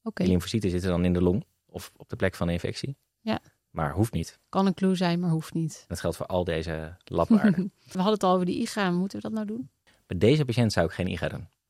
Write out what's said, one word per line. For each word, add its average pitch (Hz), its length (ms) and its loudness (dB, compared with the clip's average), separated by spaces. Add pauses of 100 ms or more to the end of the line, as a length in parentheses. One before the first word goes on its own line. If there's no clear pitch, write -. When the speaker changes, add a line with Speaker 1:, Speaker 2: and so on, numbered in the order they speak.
Speaker 1:
Oké. 220 200 -4
Speaker 2:
Die 185 100 4
lymfocyten 95 380 0
zitten 90 200 0
dan 87 140 2
in 90 80 4
de 90 100 2
long 90 220 2 (220)
of - 300 -14
op - 120 -20
de - 80 -10
plek 95 180 0
van 85 120 -2
de 85 60 0
infectie. 92 440 -6 (240)
Speaker 1:
Ja. 220 200 -4 (360)
Speaker 2:
Maar 78 160 -2
hoeft 98 200 0
niet. - 260 -6 (100)
Speaker 1:
Kan 190 180 2
een 190 80 2
clue 190 200 0
zijn, 175 260 0
maar 180 100 0
hoeft 160 240 -2
niet. 165 340 -4
Speaker 2:
Dat 90 120 -8
geldt 85 160 -2
voor - 100 -8
al 90 180 0
deze 80 600 -4
labaarden. 190 760 4
Speaker 1:
<laughs> - 140 -20
We 190 60 -6
hadden 190 140 2
het 208 100 0
al 185 120 4
over 185 120 2
die - 140 -2
iga. 214 300 -2
Moeten 185 260 -2
we 208 60 -10
dat 220 100 -8
nou 220 140 -6
doen? 220 240 -10 (360)
Speaker 2:
Bij 92 120 -4
deze 139 260 6
patiënt 120 280 2
zou 82 140 2
ik 80 60 -2
geen 87 140 -2
iga 92 220 -4
doen. - 200 -10 (220)